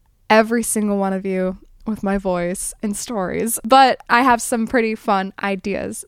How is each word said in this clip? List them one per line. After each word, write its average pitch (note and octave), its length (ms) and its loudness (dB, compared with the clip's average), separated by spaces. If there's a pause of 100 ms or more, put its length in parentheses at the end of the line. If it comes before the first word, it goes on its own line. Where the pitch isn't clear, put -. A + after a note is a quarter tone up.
(300)
every A3 320 4
single G#3 360 -2
one G3 160 0
of F#3+ 100 -6
you F#3 320 -2 (300)
with A3 160 -6
my G3+ 160 0
voice F3+ 640 -4
and G#3 120 -4
stories? G3 680 -4
But C4 340 6 (120)
I A#3 100 4
have A#3+ 220 4
some A3+ 240 -2
pretty A3+ 280 0
fun G3 380 -2 (100)
ideas. G3 640 -6